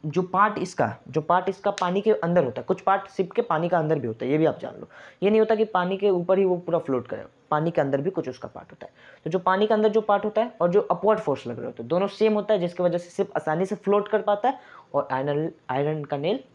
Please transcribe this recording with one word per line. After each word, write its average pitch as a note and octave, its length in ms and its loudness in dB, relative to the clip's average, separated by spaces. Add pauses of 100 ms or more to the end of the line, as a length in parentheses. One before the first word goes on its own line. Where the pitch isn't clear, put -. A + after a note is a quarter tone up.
जो D#3+ 160 0
पार्ट G3 360 2
इसका, D#3 380 -2 (140)
जो D#3 120 -2
पार्ट F3+ 280 2
इसका G3+ 220 -2
पानी F#3+ 300 -2
के A3 100 2
अंदर E3+ 320 2
होता B2 180 -4
है, - 40 -12
कुछ - 160 -2
पार्ट F#3+ 280 0
शिप F3+ 220 -4
के A#3 100 -2
पानी E3+ 280 -2
का F3 80 2
अंदर D#3 220 0
भी A#2+ 80 -6
होता A2+ 180 -6
है, C3 60 -2
ये D3+ 60 2
भी D#3+ 80 4
आप C3 140 0
जान - 160 -12
लो। - 140 -16 (340)
ये G3 60 4
नहीं A3 100 4
होता A3 160 4
कि G#3+ 100 2
पानी F#3 320 0
के G3+ 120 2
ऊपर F#3 280 2
ही G3 80 4
वो F3+ 120 2
पूरा E3+ 220 -2
फ्लोट C3 280 -2
करे, - 160 -8 (280)
पानी D#3 200 0
के D#3+ 100 0
अंदर C#3 200 0
भी E3 80 -2
कुछ D#3+ 200 -6
उसका - 180 -12
पार्ट - 240 -18
होता - 140 -20
है। - 80 -20 (300)
तो D#3+ 60 -6
जो F3+ 100 -2
पानी F#3+ 280 2
के A3 60 4
अंदर G#3+ 160 4
जो G#3+ 120 2
पार्ट G#3 240 2
होता G#3+ 160 0
है A#3+ 200 -4
और F3 100 2
जो G3+ 100 6
अपवर्ड G3 380 2
फोर्स C#3 280 -4
लग A#2 100 -8
रहे A#2+ 80 -8
होते A#2+ 180 -10
हैं, A#2 40 -10
दोनों F3+ 200 0
सेम G#3+ 260 0
होता G#3 200 0
है, G3+ 60 2
जिसकी F3 240 -2
वजह F3 140 2
से F3 120 -8
शिप F#3+ 260 -4
आसानी D#3+ 300 0
से G3+ 100 -6
फ्लोट G3+ 320 0
कर G#3 140 0
पाता G#3 280 0
है C#4 100 -4 (340)
और C#3 180 0
आयरन, D3 400 -2 (180)
आयरन D3 340 -2
का C#3+ 140 -6
नेल F#3 220 -2 (160)